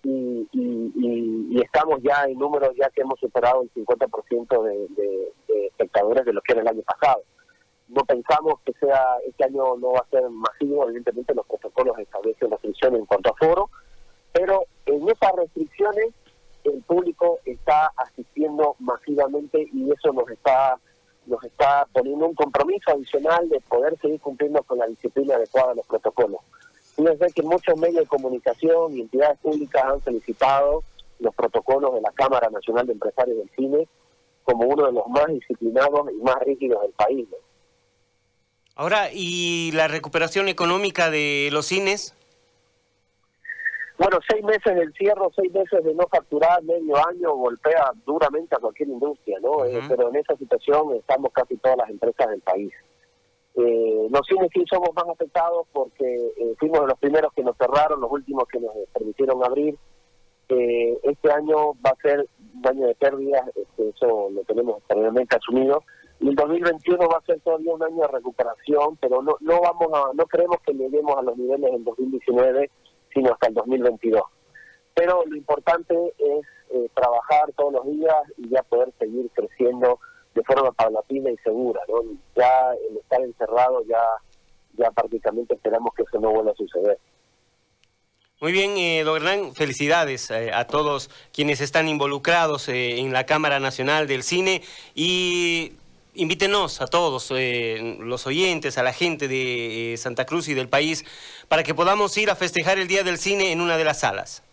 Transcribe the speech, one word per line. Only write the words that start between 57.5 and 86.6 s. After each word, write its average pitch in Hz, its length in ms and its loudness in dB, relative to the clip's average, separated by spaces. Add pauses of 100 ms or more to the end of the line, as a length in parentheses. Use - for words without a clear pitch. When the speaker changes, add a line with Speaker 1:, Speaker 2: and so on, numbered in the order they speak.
Speaker 1:
cerraron, 143 460 4
los 120 100 -2
últimos 135 340 -2
que 120 140 -6
nos 110 140 -6 (180)
permitieron 127 500 -2
abrir. 143 360 0 (720)
Eh, 120 520 2
este 143 300 2
año 151 400 2 (100)
va 131 100 4
a - 100 -4
ser 143 260 0 (260)
un 127 140 -4
año 131 200 0
de 120 60 2
pérdidas, 135 600 0
este, 107 320 -4
eso 107 420 0
lo 98 140 -8
tenemos 120 420 -2
realmente 113 480 0
asumido. 131 480 0 (380)
Y 135 80 0
el 143 60 2
dos - 140 2
mil 339 140 0
veintiuno 170 460 2
va 165 100 2
a - 80 -6
ser 160 140 0
todavía 160 340 0
un 160 80 -4
año 165 200 -2
de 147 60 2
recuperación, 131 880 -2
pero 127 260 0
no, 151 180 0
no 165 200 4
vamos 170 320 2
a, 139 220 0
no 160 120 2
creemos 175 400 2
que 147 60 0
lleguemos 139 440 0
a 131 60 -2
los 120 140 -2
niveles 127 360 0
del 117 120 -4
dos 117 140 -4
mil 131 120 -2
diecinueve, 131 600 2 (420)
sino 131 200 2
hasta 117 160 0
el 110 60 -2
dos 113 120 -2
mil 127 160 -2
veintidós. 110 420 2 (720)
Pero 175 320 2
lo 151 100 -10
importante 165 580 0 (240)
es, 147 280 0 (240)
eh, 123 240 -2
trabajar 131 640 2
todos 143 160 0
los 131 140 -2
días 156 300 0 (220)
y 117 100 -14
ya 131 140 2
poder 123 360 0
seguir 117 360 -6
creciendo 123 640 0 (360)
de 113 100 0
forma 135 280 2
paulatina 117 580 -2
y 113 80 -4
segura, 113 500 -2
¿no? 117 140 0 (320)
Ya 127 380 4 (160)
el 107 80 -8
estar 127 240 -2
encerrado, 123 680 0
ya, 117 160 2 (720)
ya 117 180 2
prácticamente 113 600 -2
esperamos 117 400 -2
que - 80 -4
eso - 160 -2
no 110 120 2
vuelva 107 220 2
a - 20 -4
suceder. 98 440 0 (1400)